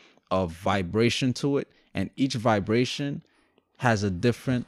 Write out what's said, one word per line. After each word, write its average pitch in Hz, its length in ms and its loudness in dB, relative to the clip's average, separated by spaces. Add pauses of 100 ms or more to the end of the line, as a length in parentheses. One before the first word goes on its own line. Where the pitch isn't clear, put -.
(300)
of 92 220 0
vibration 98 800 0
to 143 240 0
it, 139 100 -4 (240)
and - 240 -2
each 131 200 0
vibration 120 880 0 (560)
has 110 260 2
a 101 60 0
different 120 580 0